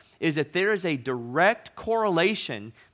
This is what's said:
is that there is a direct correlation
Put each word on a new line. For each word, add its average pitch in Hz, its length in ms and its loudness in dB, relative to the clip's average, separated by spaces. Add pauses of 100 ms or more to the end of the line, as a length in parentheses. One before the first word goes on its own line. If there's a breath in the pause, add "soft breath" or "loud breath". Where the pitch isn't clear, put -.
(200 soft breath)
is 156 140 0
that 151 180 -2
there 196 220 2
is 185 100 -2
a 156 140 -2
direct 127 760 0
correlation 185 1000 0 (200 soft breath)